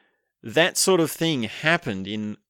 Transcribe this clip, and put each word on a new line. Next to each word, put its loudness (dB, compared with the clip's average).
that 0
sort 4
of 0
thing -2
happened -2
in -6